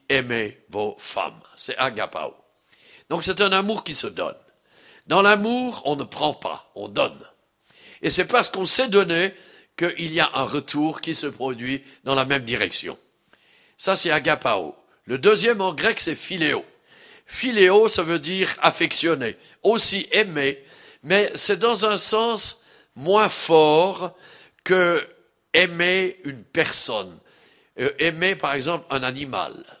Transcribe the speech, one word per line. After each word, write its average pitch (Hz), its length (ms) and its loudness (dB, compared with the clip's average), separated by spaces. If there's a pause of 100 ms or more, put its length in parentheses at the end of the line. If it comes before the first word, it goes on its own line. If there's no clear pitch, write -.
aimez 120 600 -2
vos 104 300 -6
femmes. » 82 420 -8 (160)
C'est - 200 -8
agapao. 104 560 -6 (760)
Donc 165 140 -4
c'est 185 180 -2
un 202 100 2
amour 196 320 0
qui 156 100 -8
se 123 140 0
donne. 90 300 -8 (720)
Dans 170 140 4
l'amour, 220 600 2
on 143 140 -2
ne 131 80 -8
prend 147 280 -2
pas, - 420 -12
on 104 120 -12
donne. 110 400 -4 (760)
Et 165 80 -2
c'est 175 180 2
parce 233 220 2
qu'on 190 160 -4
s'est 254 220 4
donné 190 460 2 (440)
qu'il 165 360 -4
y 160 80 2
a 151 120 2
un 131 120 0
retour 147 560 -2
qui 160 140 -6
se 151 120 -4
produit 131 560 -6 (220)
dans 135 100 0
la 135 80 4
même 135 220 0
direction. 104 520 -4 (800)
Ça, 190 200 0
c'est 170 140 0
agapao. 135 640 0 (300)
Le 123 120 -4
deuxième 202 420 2
en 190 140 -4
grec, 180 260 0
c'est 160 160 -4
philéo. 151 480 -2 (640)
Philéo, 214 600 4
ça 190 160 2
veut 165 160 -2
dire 180 420 -4
affectionner, 151 760 0 (260)
aussi 196 480 2
aimer, 151 520 0 (400)
mais 190 320 2
c'est 196 220 2
dans 220 280 0
un 208 120 2
sens 226 640 0 (320)
moins 190 340 4
fort 160 840 4 (480)
que 175 420 2 (480)
aimer 180 680 0
une 135 200 -12
personne. 104 720 -2 (640)
Euh, 131 200 -2
aimer, 170 360 0
par 143 180 -4
exemple, 143 360 -4
un 139 120 -2
animal, 127 600 -6 (180)